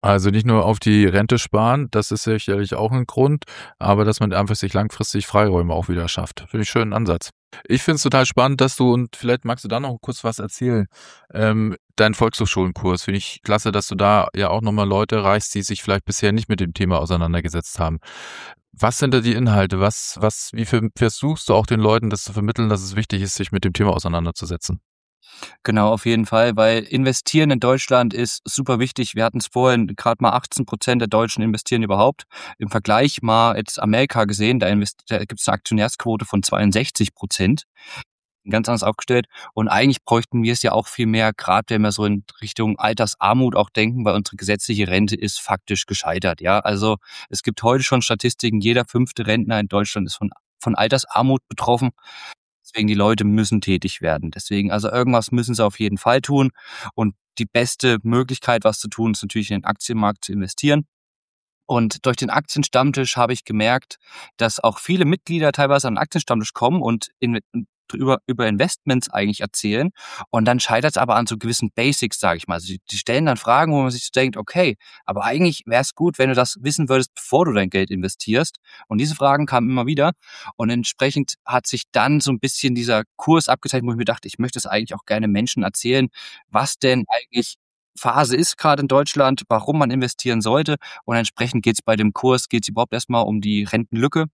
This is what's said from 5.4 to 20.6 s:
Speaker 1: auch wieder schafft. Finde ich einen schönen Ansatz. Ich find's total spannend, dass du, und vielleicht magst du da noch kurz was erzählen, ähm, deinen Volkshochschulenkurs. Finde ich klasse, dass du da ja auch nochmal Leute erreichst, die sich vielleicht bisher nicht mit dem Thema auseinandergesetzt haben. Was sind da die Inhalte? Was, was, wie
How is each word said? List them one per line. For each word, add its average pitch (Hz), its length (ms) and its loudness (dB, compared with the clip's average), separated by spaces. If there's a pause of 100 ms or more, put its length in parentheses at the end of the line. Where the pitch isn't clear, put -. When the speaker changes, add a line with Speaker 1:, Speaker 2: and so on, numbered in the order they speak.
Speaker 1:
auch 85 160 -2
wieder 87 200 -2
schafft. - 320 -8
Finde - 100 -20
ich - 40 -20
einen 107 120 -2
schönen 110 260 -2
Ansatz. 110 380 -2 (360)
Ich 127 160 2
find's 156 200 0
total 131 240 4
spannend, 131 340 2
dass 135 160 2
du, 127 160 4
und 120 240 0
vielleicht 123 300 -2
magst 123 180 -4
du 110 40 -8
da 113 120 -2
noch 131 220 -6
kurz - 200 -10
was 113 180 -4
erzählen, 107 480 -2 (440)
ähm, 107 440 0 (200)
deinen 110 160 4
Volkshochschulenkurs. 92 920 0
Finde 98 120 -2
ich - 280 -8
klasse, 107 280 0
dass 101 140 -2
du - 80 -8
da 101 400 4
ja 95 160 0
auch 101 100 0
nochmal 104 260 0
Leute 101 300 0
erreichst, 101 380 0
die 101 80 -4
sich 98 200 -6
vielleicht 98 220 0
bisher 101 280 0
nicht 113 180 -2
mit 98 100 0
dem 85 140 -2
Thema 92 240 0
auseinandergesetzt 85 800 -2
haben. 80 200 -2 (720)
Was - 260 0
sind 131 160 2
da 127 60 4
die 117 120 2
Inhalte? 104 480 2
Was, - 400 -2
was, - 320 -2
wie 113 140 -4